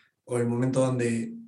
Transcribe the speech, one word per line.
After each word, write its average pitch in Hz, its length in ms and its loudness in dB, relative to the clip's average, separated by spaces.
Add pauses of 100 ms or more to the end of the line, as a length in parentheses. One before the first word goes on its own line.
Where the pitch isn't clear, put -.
(260)
o 123 120 -2
el 120 100 2
momento 131 340 0
donde 117 520 0 (140)